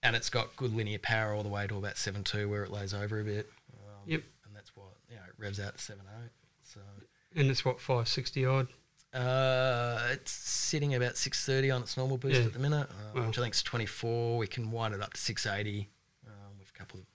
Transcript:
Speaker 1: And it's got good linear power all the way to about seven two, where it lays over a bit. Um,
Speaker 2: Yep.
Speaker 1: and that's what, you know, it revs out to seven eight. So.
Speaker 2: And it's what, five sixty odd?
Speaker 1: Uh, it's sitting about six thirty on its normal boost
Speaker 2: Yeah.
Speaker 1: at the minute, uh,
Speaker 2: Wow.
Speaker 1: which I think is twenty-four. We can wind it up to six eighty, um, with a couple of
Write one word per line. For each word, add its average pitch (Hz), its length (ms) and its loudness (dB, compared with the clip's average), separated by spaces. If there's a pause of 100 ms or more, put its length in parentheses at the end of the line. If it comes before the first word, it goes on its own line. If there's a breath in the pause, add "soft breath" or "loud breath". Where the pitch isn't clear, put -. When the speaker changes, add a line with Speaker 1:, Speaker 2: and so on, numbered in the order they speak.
Speaker 1:
And 117 120 4
it's 113 140 0
got 117 260 0
good 123 200 0
linear 107 240 -2
power 110 340 2
all 107 100 -2
the 104 60 -2
way 101 180 -2
to 104 100 -4
about 98 200 -4
seven 101 260 -4
two, 104 260 0
where 104 140 -2
it 98 80 -8
lays 101 220 -6
over 104 260 -2
a 107 40 -4
bit. 104 260 -4 (240)
Um, 101 340 -20
Speaker 2:
Yep. 160 160 -2 (220)
Speaker 1:
and 104 100 -20
that's - 200 -20
what, 98 200 -20 (140)
you 117 60 -18
know, 98 120 -18
it - 100 -20
revs 101 220 -6
out 101 180 -6
to - 60 -10
seven 98 220 -12 (180)
eight. 117 80 -14 (320)
So. - 160 -20 (560)
Speaker 2:
And 139 140 6
it's 131 160 2
what, 127 160 0
five 120 260 4
sixty 131 380 0
odd? 131 220 4 (460)
Speaker 1:
Uh, 127 1000 2
it's - 200 -4
sitting - 640 0
about 123 220 2
six - 280 0
thirty 135 260 4
on 127 100 2
its - 160 -4
normal 131 200 0
boost 131 220 4
Speaker 2:
Yeah. 117 60 6
Speaker 1:
at 110 80 0
the 120 60 -6
minute, 143 300 2
uh, - 40 -12 (260)
Speaker 2:
Wow. 113 80 2
Speaker 1:
which 110 100 0
I 120 40 2
think 113 140 0
is - 80 2
twenty-four. 117 760 0
We 110 100 0
can 113 240 -4
wind 113 220 0
it 98 80 -4
up 101 120 -6
to - 60 -8
six - 260 -2
eighty, 104 440 -2 (380)
um, 101 320 -20
with 98 100 -20
a - 40 -20
couple 95 260 -16
of 92 160 -20